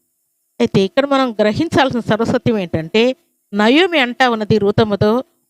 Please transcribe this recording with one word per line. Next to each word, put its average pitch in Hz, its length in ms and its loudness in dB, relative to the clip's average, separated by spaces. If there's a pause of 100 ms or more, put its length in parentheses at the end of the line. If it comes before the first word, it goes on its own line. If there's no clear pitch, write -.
(600)
అయితే 220 200 2
ఇక్కడ 226 260 -2
మనం 269 260 0
గ్రహించాల్సిన 247 680 0
సర్వసత్యం 226 580 -2
ఏంటంటే, 185 580 -2 (380)
నయోమి 294 440 2
అంటా 247 320 0
ఉన్నది 214 280 0
రూతమ్మతో, 214 680 0 (260)